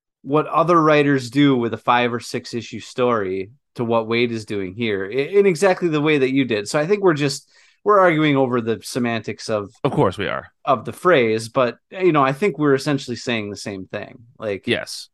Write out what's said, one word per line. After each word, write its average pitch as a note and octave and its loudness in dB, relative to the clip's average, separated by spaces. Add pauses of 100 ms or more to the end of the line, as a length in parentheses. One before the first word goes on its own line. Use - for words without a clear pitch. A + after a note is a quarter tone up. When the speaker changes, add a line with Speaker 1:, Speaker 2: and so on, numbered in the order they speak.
(240)
Speaker 1:
what C#3+ 0
other E3 2
writers C#3+ 2
do C#3 4
with A#2 -2
a A2 -6
five B2 0
or A#2+ -4
six - -10
issue A2+ -10
story G#2 -2 (240)
to B2 -6
what A2+ 0
Waid A#2 0
is A2 -8
doing G2 -6
here G#2 -4
i-, G2 -10
in E3+ 2
exactly F#3 2
the D3+ 0
way D3+ 4
that C3 2
you C3+ 4
did. G#2+ -2
So - -2
I D3+ -2
think G3+ 0
we're F#3 4
just, C#3+ -4 (340)
we're G#3 4
arguing D#3 4
over B2+ 2
the A2+ -2
semantics A#2 -6
of G#2 -4 (100)
Speaker 2:
Of C3 0
course G#2+ 2
we F#2+ -4
are. C2+ -6 (180)
Speaker 1:
of B2+ 0
the A2+ -8
phrase, A#2 2
but, C3 0 (120)
you F#3 0
know, D3+ 4
I C3+ 2
think F#3 -2
we're D3 2
essentially C3+ -2
saying A2 -4
the G2+ -10
same G2 -12
thing. - -14 (180)
Like, G2+ -6
Speaker 2:
Yes. - -6